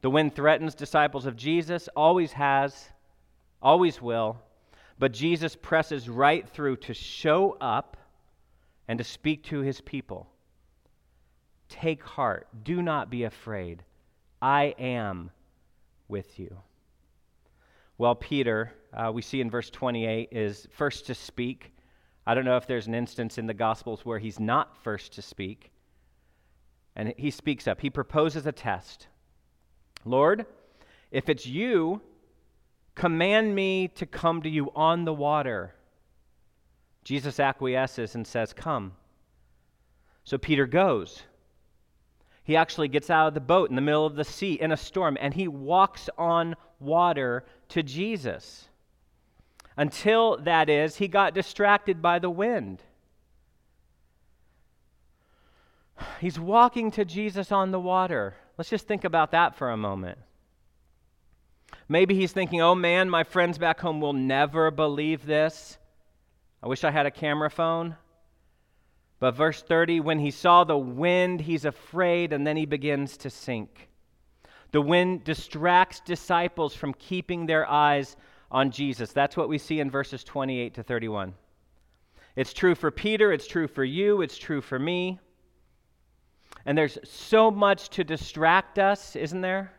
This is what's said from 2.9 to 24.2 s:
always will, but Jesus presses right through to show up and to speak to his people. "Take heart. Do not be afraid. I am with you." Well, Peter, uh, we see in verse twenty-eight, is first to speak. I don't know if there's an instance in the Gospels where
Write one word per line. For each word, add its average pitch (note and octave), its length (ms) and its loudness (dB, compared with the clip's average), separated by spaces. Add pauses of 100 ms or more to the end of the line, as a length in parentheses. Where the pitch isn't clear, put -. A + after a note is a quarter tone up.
always E3 400 4
will, A2+ 400 -4 (580)
but C3 140 2
Jesus D#3 440 -2
presses D3+ 520 -2
right C#3 400 2
through C#3 280 -4
to - 180 -12
show F3+ 680 0
up B2 360 -4 (920)
and A#2 120 -6
to A#2 60 -6
speak D3+ 400 -6
to D3 160 -6
his C3+ 200 -4
people. F#2+ 480 -12 (1400)
"Take D3+ 360 -4
heart. A2+ 420 -2 (160)
Do F3 200 -4
not C#3+ 280 -2
be A#2+ 140 -4
afraid. F#2 580 -10 (580)
I C#3+ 380 2
am G#2+ 540 -6 (760)
with G2+ 320 -10
you." F#2 240 -16 (1400)
Well, A#2+ 160 4
Peter, A#2 580 -2 (200)
uh, A2+ 200 -4
we A2+ 100 -6
see C3+ 180 -6
in A#2 100 -2
verse A#2+ 200 -6
twenty-eight, A2+ 600 -4
is G#2+ 400 -6
first - 360 -6
to B2+ 100 -8
speak. - 580 -10 (500)
I A#2 100 0
don't C3 100 0
know B2+ 120 2
if B2 120 -2
there's A#2+ 180 -4
an A2+ 80 -6
instance A#2 440 -6
in A2+ 100 -6
the A2 60 -6
Gospels A2+ 500 -4
where A2+ 160 -6